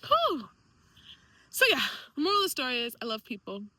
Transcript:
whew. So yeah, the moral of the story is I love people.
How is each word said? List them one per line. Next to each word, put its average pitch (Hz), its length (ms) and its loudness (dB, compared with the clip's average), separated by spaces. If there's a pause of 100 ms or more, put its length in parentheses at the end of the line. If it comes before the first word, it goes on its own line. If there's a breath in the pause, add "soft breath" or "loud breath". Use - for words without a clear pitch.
whew. 539 420 2 (1000 loud breath)
So - 180 2
yeah, 302 140 4 (320 loud breath)
the 285 80 -2
moral 392 160 4
of 403 60 4
the 381 40 0
story 254 320 -2
is 233 220 -6
I - 40 -8
love 220 180 -4
people. 202 400 -10 (140)